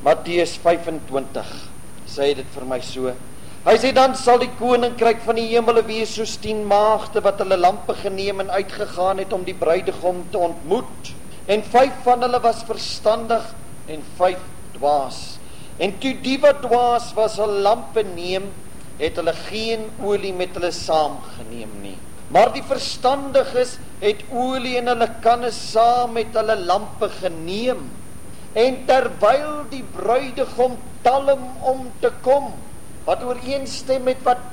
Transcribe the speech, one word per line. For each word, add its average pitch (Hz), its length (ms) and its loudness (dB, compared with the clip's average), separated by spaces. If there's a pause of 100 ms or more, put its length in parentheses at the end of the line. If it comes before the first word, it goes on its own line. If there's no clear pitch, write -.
Matteus 165 560 2
vyfentwintig, 147 920 -2 (580)
sê 143 260 2
dit 131 200 -8
vir 127 120 -8
my 127 160 -2
so. 127 300 -4 (500)
Hy 220 160 8
sê, 254 140 2
"Dan 262 200 6
sal 240 240 6
die 254 200 -2
koninkryk 233 680 2
van 226 120 2
die 226 120 0
hemele 226 340 4
wees 220 320 -4
soos 214 220 -4
tien 214 300 -4
maagde 208 560 4
wat 196 160 2
hulle 190 180 2
lampe 180 380 4
geneem 196 460 -4
en 190 100 -6
uitgegaan 190 680 -2
het 190 140 -6
om 185 120 -2
die 185 100 -6
bruidegom 180 760 0
te 208 80 -2
ontmoet. 170 760 -2 (320)
En 208 160 2
vyf 269 300 4 (120)
van 247 160 4
hulle 247 200 2
was 226 240 2
verstandig 226 920 -2 (320)
en 151 180 -10 (120)
vyf 180 260 2 (300)
dwaas. 135 680 -2 (400)
En 196 200 -2
toe 262 140 -2 (100)
die 262 160 0
wat 539 240 6
dwaas 240 520 2
was 214 220 2
hul 202 280 0
lampe 226 380 2
neem, 185 480 -6 (480)
het 160 180 -2
hulle 165 180 0 (140)
geen 220 400 -4 (120)
olie 196 320 0
met 180 220 -4
hulle 175 160 -2
saamgeneem 117 1080 -2
nie. 98 160 -10 (320)
Maar 233 240 6
die 269 100 -6
verstandiges 262 1160 0 (220)
het 208 280 0
olie 254 480 -2
in 240 100 -2
hulle 233 220 4 (120)
kanne 240 300 4
saam 233 640 4
met 226 240 -2
hulle 220 200 2
lampe 196 520 0
geneem. 180 840 -4 (600)
En 247 360 2
terwyl 262 840 2
die 262 160 -8
bruidegom 247 920 0 (200)
talm 269 500 4 (120)
om 254 360 -2
te 233 220 0
kom," 262 340 2 (500)
wat 185 200 0
ooreenstem 247 840 -4
met 254 140 0
wat 247 180 2 (120)